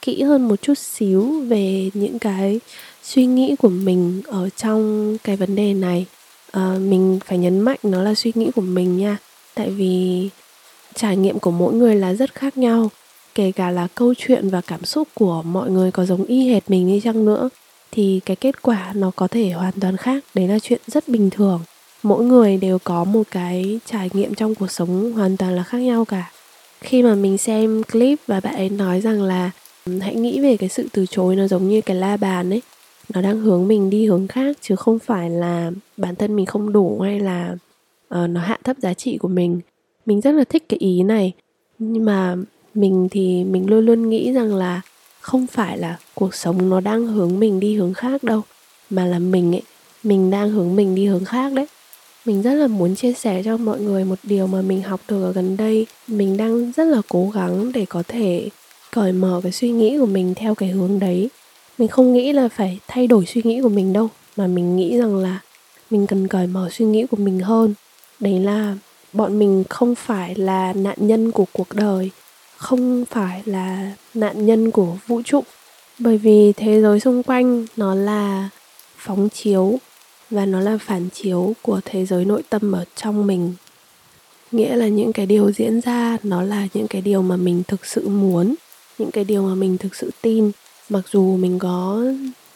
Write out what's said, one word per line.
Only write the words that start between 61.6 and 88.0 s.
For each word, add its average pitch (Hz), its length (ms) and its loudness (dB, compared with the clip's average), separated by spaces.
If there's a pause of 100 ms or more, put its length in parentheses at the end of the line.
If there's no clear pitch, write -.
Mình 226 100 2
không 254 240 4
nghĩ 247 200 2
là 269 160 2
phải 190 300 -4 (100)
thay 254 180 0
đổi 214 200 6
suy 233 180 -4
nghĩ 233 160 0
của 254 80 4
mình 196 240 2
đâu, 220 160 2 (280)
mà 196 100 0
mình 180 300 0
nghĩ 185 220 0
rằng 220 180 0
là 190 240 -2 (500)
mình 202 160 2
cần 190 220 0
cởi 185 180 0
mở 180 260 -4
suy 233 120 -2
nghĩ 220 220 2
của 240 100 -4
mình 196 240 0
hơn. 220 340 2 (460)
Đấy 196 200 0
là 202 360 -2 (380)
bọn 202 240 0
mình 196 300 4
không 240 260 0
phải 190 400 -6
là 190 380 -2
nạn 196 260 -2
nhân 220 320 2
của 208 220 2
cuộc 185 220 -4
đời, 196 360 0 (460)
không 247 540 0
phải 190 340 -4
là 190 480 -6 (220)
nạn 214 320 -2
nhân 226 240 4
của 180 260 2 (100)
vũ 240 160 -2
trụ. 277 200 2 (560)
Bởi 233 200 2
vì 208 340 8
thế 214 300 4
giới 208 180 4
xung 247 220 2
quanh 247 440 0 (100)
nó 196 180 0
là 202 540 -2 (480)
phóng 202 320 -2
chiếu 202 500 0 (520)
và 202 160 -2
nó 190 140 0
là 208 180 0
phản 185 340 -4
chiếu 185 500 -2
của 196 220 -2
thế 185 220 -4
giới 180 180 0
nội 208 260 0
tâm 208 220 -2
ở 175 120 -4 (120)
trong 208 300 -2
mình. 180 280 -2 (1000)
Nghĩa 240 240 0
là 233 120 2
những 214 240 0
cái 208 140 -4
điều 208 260 4
diễn 220 280 -2
ra 233 420 -2
nó 185 200 -2
là 202 320 -4
những 214 140 -4
cái 190 140 -6
điều 196 200 2
mà 185 140 0
mình 180 320 0
thực - 180 -6
sự - 220 -4